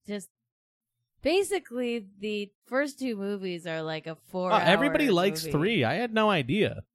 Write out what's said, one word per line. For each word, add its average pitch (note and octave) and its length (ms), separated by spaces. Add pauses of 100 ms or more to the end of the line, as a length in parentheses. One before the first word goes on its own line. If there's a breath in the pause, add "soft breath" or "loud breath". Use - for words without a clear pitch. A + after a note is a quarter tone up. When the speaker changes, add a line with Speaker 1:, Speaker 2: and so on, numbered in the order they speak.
Speaker 1:
just G3+ 220 (920)
basically B3+ 840 (140)
the G#3 300 (160)
first C#4 320
two B3 180
movies F#3+ 500
are, D#3+ 160
like, D#3+ 240
a D#3+ 60
Speaker 2:
Oh, D#3+ 60 (120)
Speaker 1:
four-hour F#3 300
Speaker 2:
everybody C#4 500
likes F3 320
Speaker 1:
movie. D#3 100
Speaker 2:
three. D#3+ 320
I A#2+ 100
had A3+ 180
no G#3+ 180
idea. D#3 520 (120)